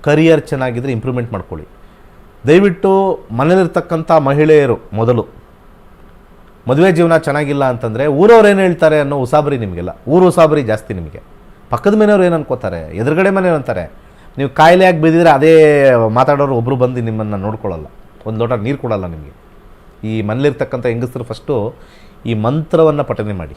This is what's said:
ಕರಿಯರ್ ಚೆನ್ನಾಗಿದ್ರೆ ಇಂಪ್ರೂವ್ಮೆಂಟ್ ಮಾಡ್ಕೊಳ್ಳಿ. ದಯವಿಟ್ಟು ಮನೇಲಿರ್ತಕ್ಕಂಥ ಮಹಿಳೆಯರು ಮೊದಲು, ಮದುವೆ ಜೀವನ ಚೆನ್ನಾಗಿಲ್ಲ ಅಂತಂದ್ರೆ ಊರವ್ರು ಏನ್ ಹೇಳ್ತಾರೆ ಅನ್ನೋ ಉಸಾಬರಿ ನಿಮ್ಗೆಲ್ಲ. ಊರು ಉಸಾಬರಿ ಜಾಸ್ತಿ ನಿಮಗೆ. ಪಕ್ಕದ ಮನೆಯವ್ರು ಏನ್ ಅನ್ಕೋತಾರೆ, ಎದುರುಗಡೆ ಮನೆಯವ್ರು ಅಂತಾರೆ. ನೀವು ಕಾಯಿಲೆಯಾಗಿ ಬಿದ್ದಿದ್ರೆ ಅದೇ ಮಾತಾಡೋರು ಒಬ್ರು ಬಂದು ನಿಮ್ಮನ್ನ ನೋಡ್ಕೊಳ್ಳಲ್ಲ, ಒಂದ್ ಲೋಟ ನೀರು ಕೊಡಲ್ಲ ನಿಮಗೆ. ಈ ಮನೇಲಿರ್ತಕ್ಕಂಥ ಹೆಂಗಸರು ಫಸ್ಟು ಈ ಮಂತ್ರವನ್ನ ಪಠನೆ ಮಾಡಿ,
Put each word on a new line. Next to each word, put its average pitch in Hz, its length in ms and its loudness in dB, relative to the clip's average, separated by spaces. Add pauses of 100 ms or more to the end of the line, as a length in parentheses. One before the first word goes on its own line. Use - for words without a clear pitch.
ಕರಿಯರ್ 156 380 2
ಚೆನ್ನಾಗಿದ್ರೆ 131 520 -6
ಇಂಪ್ರೂವ್ಮೆಂಟ್ 120 400 -6
ಮಾಡ್ಕೊಳ್ಳಿ. 87 340 -12 (800)
ದಯವಿಟ್ಟು 190 720 2 (100)
ಮನೇಲಿರ್ತಕ್ಕಂಥ 170 840 -2
ಮಹಿಳೆಯರು 147 680 2 (140)
ಮೊದಲು, 113 340 -2 (1400)
ಮದುವೆ 165 240 2
ಜೀವನ 165 240 2
ಚೆನ್ನಾಗಿಲ್ಲ 143 480 -2
ಅಂತಂದ್ರೆ 120 420 -4
ಊರವ್ರು 208 420 6
ಏನ್ 196 100 2
ಹೇಳ್ತಾರೆ 160 420 2
ಅನ್ನೋ 143 160 -4
ಉಸಾಬರಿ 143 420 -2
ನಿಮ್ಗೆಲ್ಲ. 87 320 -8 (180)
ಊರು 175 180 4
ಉಸಾಬರಿ 156 360 4
ಜಾಸ್ತಿ 107 320 -4
ನಿಮಗೆ. 82 260 -12 (500)
ಪಕ್ಕದ 196 240 0
ಮನೆಯವ್ರು 208 300 4
ಏನ್ 175 100 2
ಅನ್ಕೋತಾರೆ, 90 600 -8
ಎದುರುಗಡೆ 156 340 0
ಮನೆಯವ್ರು 185 260 0
ಅಂತಾರೆ. 104 360 -8 (460)
ನೀವು 139 120 -4
ಕಾಯಿಲೆಯಾಗಿ 175 500 4
ಬಿದ್ದಿದ್ರೆ 165 300 4
ಅದೇ 151 540 6 (240)
ಮಾತಾಡೋರು 135 480 0
ಒಬ್ರು 120 200 -2
ಬಂದು 123 240 -2
ನಿಮ್ಮನ್ನ 110 340 -6
ನೋಡ್ಕೊಳ್ಳಲ್ಲ, 95 520 -8 (400)
ಒಂದ್ 110 120 -8
ಲೋಟ 117 140 -2
ನೀರು 123 260 -4
ಕೊಡಲ್ಲ 104 280 -6
ನಿಮಗೆ. 76 300 -14 (720)
ಈ 110 140 -4
ಮನೇಲಿರ್ತಕ್ಕಂಥ 127 640 -4
ಹೆಂಗಸರು 120 380 -6
ಫಸ್ಟು 113 500 -6 (520)
ಈ 117 80 -4
ಮಂತ್ರವನ್ನ 147 680 -2
ಪಠನೆ 107 300 -6
ಮಾಡಿ, 78 240 -12